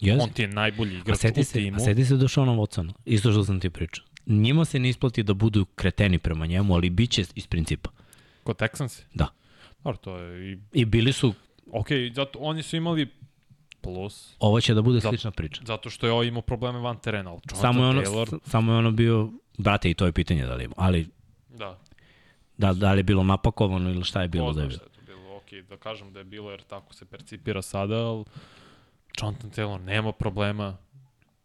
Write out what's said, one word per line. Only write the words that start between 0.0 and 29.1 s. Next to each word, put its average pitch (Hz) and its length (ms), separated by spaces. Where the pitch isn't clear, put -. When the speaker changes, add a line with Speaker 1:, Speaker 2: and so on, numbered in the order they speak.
Speaker 1:
Jeste. 107 220
Speaker 2:
On 113 80
ti 117 120
je 101 60
najbolji 104 480
Speaker 1:
A - 20
Speaker 2:
igrač 98 200
Speaker 1:
seti 113 220
Speaker 2:
u 143 40
Speaker 1:
se, - 100
Speaker 2:
timu. 101 220
Speaker 1:
a 107 40
seti 120 240
se 135 120
Dušanova 131 420
Watsona, 95 340
isto 110 280
što 104 120
sam 95 160
ti 92 100
pričao. - 340
Njima 120 380
se 151 140
ne 127 100
isplati 120 340
da 101 120
budu 104 320
kreteni 92 520
prema 80 280
njemu, 92 280
ali 87 160
bit 110 200
će 98 140
iz - 120
principa. - 440
Speaker 2:
Kod 110 140
Texans? - 460
Speaker 1:
Da. - 120
Speaker 2:
Dobro, 117 200
to 92 200
je 90 360
i 92 60
Speaker 1:
I 131 120
bili 113 280
su 117 220
Speaker 2:
Okej, 120 440
zato 135 260
oni 151 240
su - 140
imali 165 320
plus. 92 580
Speaker 1:
Ovo 110 220
će 117 140
da 107 80
bude 120 160
Speaker 2:
Zato 110 100
Speaker 1:
slična 110 220
priča. - 340
Speaker 2:
zato 113 260
što - 160
je 117 60
ovo 117 100
imao 120 200
probleme 123 360
van 120 200
terena, 101 320
ali 85 100
Jonathan - 220
Speaker 1:
Samo 123 200
je 127 60
ono, 131 140
Speaker 2:
Taylor 107 360
Speaker 1:
s-, - 120
samo 113 220
je 113 60
ono 117 120
bio... 113 400
Brate, 101 320
i 80 40
to 92 120
je 82 60
pitanje 78 340
da 62 80
li 62 100
ima, 58 120
ali 87 300
Speaker 2:
Da. 104 280
Speaker 1:
da, 98 140
da 98 200
li 98 60
je 95 60
bilo 95 180
napakovano 95 680
ili 90 140
šta - 180
je 90 60
bilo 82 180
Speaker 2:
Ko 76 60
Speaker 1:
da 76 80
je 73 40
Speaker 2:
zna 69 40
Speaker 1:
bilo. 76 100
Speaker 2:
šta - 140
je - 140
to 98 60
bilo, 95 240
okej, 98 260
da 95 140
kažem 101 360
da 98 60
je 98 60
bilo 104 260
jer 98 120
tako - 320
se - 100
percipira 98 580
sada, 101 360
ali... 113 260